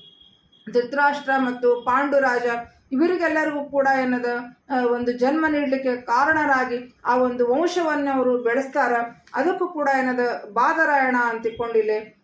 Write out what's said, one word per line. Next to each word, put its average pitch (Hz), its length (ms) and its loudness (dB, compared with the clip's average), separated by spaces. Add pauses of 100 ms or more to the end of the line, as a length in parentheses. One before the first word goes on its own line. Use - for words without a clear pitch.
(720)
ಧೃತರಾಷ್ಟ್ರ 277 640 0
ಮತ್ತು 247 440 0
ಪಾಂಡುರಾಜ 254 640 2 (460)
ಇವರಿಗೆಲ್ಲರಿಗೂ 311 760 0
ಕೂಡ 277 220 0 (140)
ಏನದ, 247 240 0 (440)
ಆ, 254 160 0
ಒಂದು 240 260 0
ಜನ್ಮ 277 380 0
ನೀಡ್ಲಿಕ್ಕೆ 262 460 0
ಕಾರಣರಾಗಿ 262 1000 0 (100)
ಆ 240 100 2
ಒಂದು 247 320 2
ವಂಶವನ್ನ 302 640 0
ಅವರು 254 240 2
ಬೆಳೆಸ್ತಾರ. 247 560 0 (420)
ಅದಕ್ಕೂ 349 320 0
ಕೂಡ 302 220 -2 (100)
ಏನದ 247 440 -2 (100)
ಬಾದರಾಯಣ 277 640 2 (140)
ಅಂತಿಕೊಂಡು 226 500 -2
ಇಲ್ಲಿ, 214 440 -2